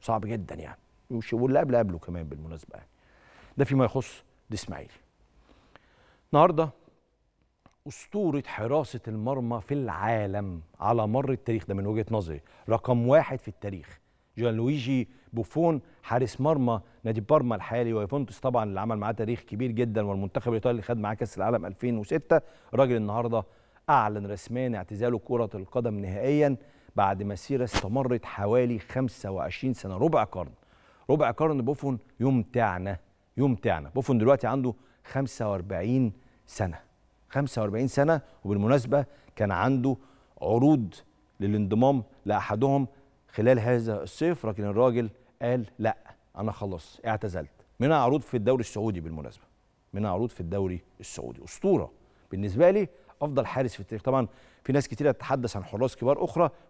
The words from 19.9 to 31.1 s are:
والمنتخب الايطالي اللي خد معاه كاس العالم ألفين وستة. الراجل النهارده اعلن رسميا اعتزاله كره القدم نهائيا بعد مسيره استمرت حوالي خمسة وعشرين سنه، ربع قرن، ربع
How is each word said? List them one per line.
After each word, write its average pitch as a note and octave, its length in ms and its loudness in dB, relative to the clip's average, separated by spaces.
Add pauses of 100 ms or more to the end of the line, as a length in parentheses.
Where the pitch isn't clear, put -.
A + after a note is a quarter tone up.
والمنتخب G2 420 -4
الايطالي A#2 240 0
اللي A#2 100 -2
خد A#2+ 160 -4
معاه G#2 160 -2
كاس G#2+ 240 -8
العالم G2+ 280 0
ألفين A2+ 320 -4
وستة. D3+ 440 2 (320)
الراجل B2 220 4
النهارده A2 480 0 (460)
اعلن G#2+ 420 2
رسميا A#2 460 -4
اعتزاله G#2+ 420 -2
كره A#2 360 -2
القدم G#2 440 -4
نهائيا B2+ 580 2 (380)
بعد G2 280 2
مسيره G2+ 400 -2
استمرت A#2+ 600 0
حوالي A#2 540 0
خمسة B2 520 -6
وعشرين F#2+ 420 -4
سنه، F#2+ 240 -8
ربع D3 260 4
قرن، F2+ 280 -6 (580)
ربع C#3 220 4